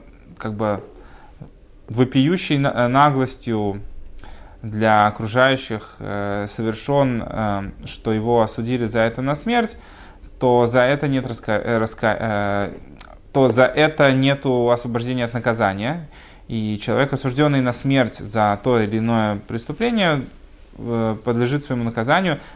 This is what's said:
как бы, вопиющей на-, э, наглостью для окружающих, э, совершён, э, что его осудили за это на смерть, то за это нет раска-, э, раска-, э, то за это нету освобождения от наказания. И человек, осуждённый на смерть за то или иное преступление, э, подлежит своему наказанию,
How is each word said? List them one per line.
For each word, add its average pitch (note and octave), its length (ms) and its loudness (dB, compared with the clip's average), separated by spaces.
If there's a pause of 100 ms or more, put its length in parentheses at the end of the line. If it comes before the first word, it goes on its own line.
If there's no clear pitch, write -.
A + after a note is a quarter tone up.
(380)
как G#2+ 160 -8
бы, G#2 280 -2 (1080)
вопиющей C3+ 680 2
на-, C#3 180 0
э, A#2+ 120 2
наглостью A#2+ 920 0 (800)
для G#2+ 460 4
окружающих, A2+ 920 0
э, G2+ 480 -6
совершён, A#2+ 800 -2
э, G2+ 460 -4 (140)
что - 260 -6
его A2+ 300 2
осудили A#2 440 -2
за A2 140 -2
это A#2 220 0
на C#3 140 -2
смерть, A#3 420 -2 (600)
то B2 280 4
за B2 140 4
это C#3+ 260 2
нет C3 180 -2
раска-, A2+ 380 -2
э, A#2 140 0
раска-, A2+ 420 0
э, G2+ 540 -2 (580)
то C3+ 180 4
за B2 160 6
это D3+ 480 4
нету C3 580 2
освобождения A#2+ 540 -2
от A2+ 80 -6
наказания. A#2 760 -2 (380)
И G#2+ 340 -4
человек, B2+ 320 0
осуждённый C#3 480 0
на B2 120 0
смерть C3+ 420 0
за G#2 480 0
то B2 160 2
или G#2+ 180 0
иное A2 400 0 (100)
преступление, D#3 760 -2 (540)
э, A2+ 460 -2
подлежит B2 400 0
своему A#2+ 200 -4
наказанию, C#3 560 0 (160)